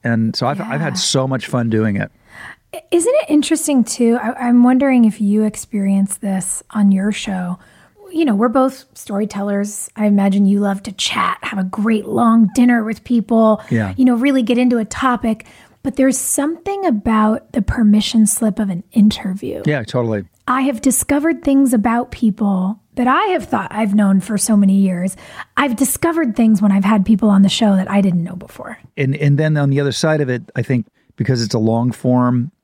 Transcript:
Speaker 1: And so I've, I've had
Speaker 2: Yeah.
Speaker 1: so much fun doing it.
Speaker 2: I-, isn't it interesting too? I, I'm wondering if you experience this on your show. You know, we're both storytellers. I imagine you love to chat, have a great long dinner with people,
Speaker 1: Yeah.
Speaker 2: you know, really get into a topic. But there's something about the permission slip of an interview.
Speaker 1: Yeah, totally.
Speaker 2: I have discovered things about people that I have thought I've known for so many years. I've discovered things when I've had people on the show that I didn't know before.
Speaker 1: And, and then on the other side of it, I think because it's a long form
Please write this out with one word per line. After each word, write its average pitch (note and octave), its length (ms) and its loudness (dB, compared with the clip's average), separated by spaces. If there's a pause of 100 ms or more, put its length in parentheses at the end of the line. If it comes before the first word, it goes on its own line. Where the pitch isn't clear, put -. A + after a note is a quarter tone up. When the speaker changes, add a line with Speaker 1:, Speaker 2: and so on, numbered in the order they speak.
Speaker 1:
And A2 320 0
so B2 140 -2
I've, D3 120 -4
I've C#3+ 200 -6
had D3+ 140 -4
Speaker 2:
Yeah. - 60 -6
Speaker 1:
so C3 280 -2
much C3 180 -4
fun A#2 240 -2
doing A2 260 0
it. G#2 140 -6 (640)
Speaker 2:
I-, - 160 -14
isn't F4+ 240 0
it D#5 160 0
interesting D4+ 540 2
too? A#3 360 0
I, A#3+ 280 -6
I'm A#3+ 160 6
wondering B3+ 400 4
if G#3+ 160 0
you G#3 240 0
experience G3 720 -2
this F#3+ 540 -6
on G3+ 200 2
your G3 220 0
show. F#3 480 -6 (520)
You E4 120 0
know, A#3 100 2
we're A3 140 0
both C4 460 -2
storytellers. G3+ 1000 -6
I G#3 120 -2
imagine G3+ 400 4
you G3+ 120 4
love G3 260 -2
to G#3 80 -10
chat, - 500 -4
have G3+ 180 -6
a F#3 40 -2
great G#3 420 -2
long A3+ 500 4
dinner B3 260 4
with G#3+ 220 -8
people, A3 680 2
Speaker 1:
Yeah. G#2 260 -2
Speaker 2:
you C4 80 2
know, B3 120 2
really C4+ 260 0
get A#3 160 0
into B3 200 2
a G#3+ 60 -2
topic. A#3+ 600 -4 (360)
But C4 140 -6
there's C4 220 2
something E4+ 680 -4
about A3 680 0
the G#3+ 100 -2
permission G#3+ 640 2
slip G#3+ 320 -2
of G#3 100 -2
an F3+ 240 -6
interview. - 720 0
Speaker 1:
Yeah, D3 180 -2
totally. A2 440 -4 (200)
Speaker 2:
I B3+ 160 0
have B3+ 200 -2
discovered C#4+ 600 0
things C#4 300 2
about A#3+ 380 0
people G3+ 680 -2 (180)
that B3 120 0
I D4+ 200 2
have F#4 160 -2
thought F#3+ 260 -6
I've G#3 240 -2
known G3 260 4
for G#3+ 160 -6
so G#3 220 0
many G3 160 4
years. F#3 420 0 (400)
I've C4 200 0
discovered D#4 600 -2
things A3 240 4
when G#3 100 2
I've G3 140 2
had G3+ 220 2
people A3 240 4
on G3 100 4
the G3 80 6
show G3+ 280 2
that F#3+ 140 -2
I G3+ 120 2
didn't F3 220 0
know F3+ 120 -12
before. - 400 -16 (220)
Speaker 1:
And, C#3 180 0
and C#3+ 220 2
then D#3 180 2
on C#3+ 140 2
the C#3 100 2
other C#3+ 120 0
side D#3 280 0
of C3+ 80 0
it, B2+ 140 -2 (120)
I B2+ 80 -4
think A#2 240 -2 (300)
because A#2+ 260 0
it's G#2+ 120 -4
a A#2+ 40 0
long A2+ 340 0
form B2 600 0 (120)